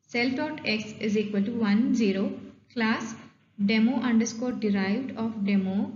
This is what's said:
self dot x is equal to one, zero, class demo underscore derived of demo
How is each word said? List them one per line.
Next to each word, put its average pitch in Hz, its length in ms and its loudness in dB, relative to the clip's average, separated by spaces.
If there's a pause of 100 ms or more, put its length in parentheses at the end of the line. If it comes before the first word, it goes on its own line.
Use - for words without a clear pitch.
self 247 320 -2
dot 302 300 -4
x 214 340 -4
is 214 180 0
equal 202 280 0
to - 80 -2
one, 226 420 2
zero, 196 380 2 (400)
class 226 420 -2 (500)
demo 226 360 4
underscore 233 520 0
derived 208 640 0
of 220 300 -4
demo 202 500 0